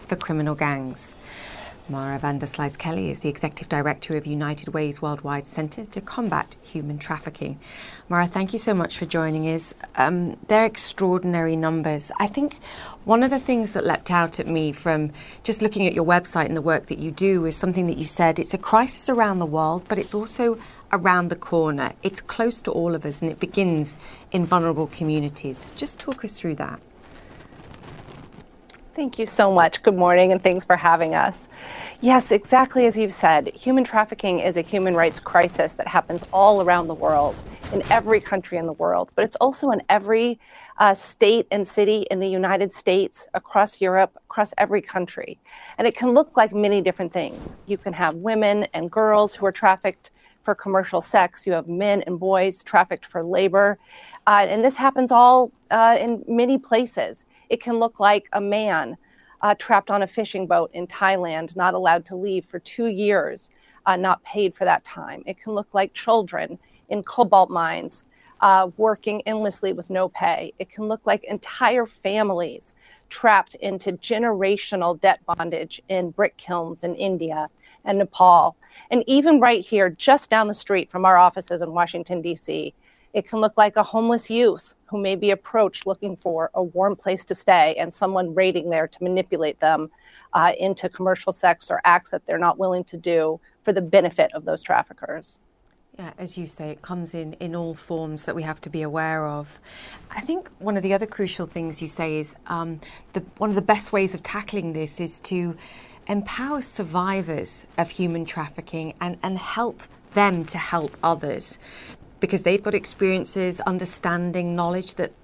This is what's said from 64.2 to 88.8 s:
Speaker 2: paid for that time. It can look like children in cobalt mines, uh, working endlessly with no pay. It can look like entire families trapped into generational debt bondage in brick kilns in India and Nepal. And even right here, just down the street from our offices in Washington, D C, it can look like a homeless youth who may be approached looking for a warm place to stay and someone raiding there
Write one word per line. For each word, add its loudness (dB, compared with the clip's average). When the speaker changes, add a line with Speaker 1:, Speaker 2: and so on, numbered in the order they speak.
Speaker 2:
paid -2
for -4
that 2
time. -16
It -12
can -12
look -6
like 0
children -2
in -6
cobalt 4
mines, -4
uh, 6
working 0
endlessly -4
with -12
no -2
pay. -4
It -12
can -8
look -4
like 0
entire -2
families -4
trapped 2
into -6
generational -2
debt 4
bondage -6
in -2
brick -2
kilns -8
in -4
India -4
and 0
Nepal. 6
And 2
even 6
right 6
here, 2
just 2
down 4
the -4
street -4
from -4
our 8
offices 4
in -6
Washington, -4
D -4
C, -8
it -4
can -2
look 0
like 6
a 4
homeless 0
youth 2
who -10
may -2
be 2
approached 0
looking -6
for -4
a -2
warm 0
place -4
to -4
stay 4
and -6
someone -2
raiding 2
there 0